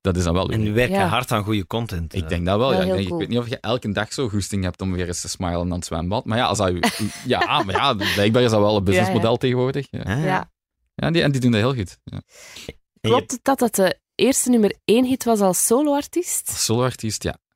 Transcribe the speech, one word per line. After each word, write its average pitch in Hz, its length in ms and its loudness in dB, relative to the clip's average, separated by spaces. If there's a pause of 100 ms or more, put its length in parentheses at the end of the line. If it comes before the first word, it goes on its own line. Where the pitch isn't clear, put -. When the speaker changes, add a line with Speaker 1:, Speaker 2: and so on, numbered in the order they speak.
Speaker 1:
Dat 92 160 0
is 90 60 2
dan 85 100 2
wel 90 160 0
Speaker 2:
En - 60 -2
Speaker 1:
leuk. 110 100 0
Speaker 2:
die 107 80 -2
werken 123 220 2
Speaker 3:
Ja. 196 120 2
Speaker 2:
hard 123 240 -2
aan 107 120 0
goede 104 240 -2
content, 98 480 -6
Speaker 1:
Ik 98 80 -2
Speaker 2:
eh. 80 60 -10
Speaker 1:
denk 87 160 -2
dat 95 120 2
wel, 127 120 2
Speaker 3:
Wel - 80 2
Speaker 1:
ja. - 20 2
Ik 185 60 0
Speaker 3:
heel 185 80 0
Speaker 1:
denk, 190 100 0
ik 185 60 -4
Speaker 3:
cool. 175 100 -4
Speaker 1:
weet 160 100 -4
niet 120 100 -2
of 120 100 -4
je - 100 -6
elke 120 320 -4
dag 104 220 -4
zo 135 160 -4
goesting 98 340 -4
hebt 90 180 -4
om 95 120 -2
weer 90 140 -4
eens 87 140 -6
te - 80 -10
smilen 87 300 -4
aan 87 120 -2
het 87 140 -6
zwembad. 87 400 -4
Maar 110 120 -2
ja, 123 80 2
als 95 120 0
dat 98 100 2
je, 95 460 -2
Speaker 3:
<laughs> 123 200 -4
Speaker 1:
ja, 143 300 0
maar 95 120 -4
ja, 131 180 2
blijkbaar 104 500 2
is 120 80 4
dat 110 80 4
wel 104 180 4
een 98 60 0
businessmodel 92 420 2
Speaker 3:
Ja, 113 60 2
ja. 120 60 2
Speaker 1:
tegenwoordig. 131 540 -2
Ja. - 140 -8
Speaker 2:
Ja, 101 120 -2
ja. 156 80 0
Speaker 3:
Ja. 185 260 -2 (440)
Speaker 1:
Ja, 147 160 -2
die, 165 100 2
en 147 100 2
die 131 100 0
doen 123 100 4
dat 110 80 4
heel 127 160 2
goed. 101 280 -6
Ja. - 120 -14
Speaker 2:
En 95 80 -12 (800)
je - 80 0
Speaker 3:
Klopt - 220 2
het 247 120 -6
dat 269 160 2
dat 233 160 2
de 190 240 2 (160)
eerste 247 340 2
nummer 220 260 4 (100)
één 240 200 4
hit 254 180 -2
was 226 160 2
als 190 260 2
soloartiest? 285 840 0
Speaker 1:
Als - 160 -4
soloartiest, 117 580 -2
ja. 78 140 -4 (180)